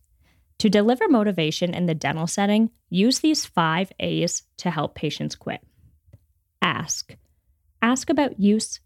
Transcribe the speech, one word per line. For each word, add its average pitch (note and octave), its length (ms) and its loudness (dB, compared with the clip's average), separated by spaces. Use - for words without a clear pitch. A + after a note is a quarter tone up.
To G#3+ 100 2
deliver A3+ 400 4
motivation F3+ 640 0
in F3 140 -2
the D#3+ 80 0
dental D#3+ 320 -2
setting, G#3 420 2
use G#3 280 2
these D#4 240 0
five E3 560 -2
A's E3 440 -2
to F3+ 120 -6
help D3+ 240 -4
patients D3+ 420 -6
quit. - 260 -12
Ask. - 560 -4
Ask - 260 2
about C#4 300 0
use, G#3 460 2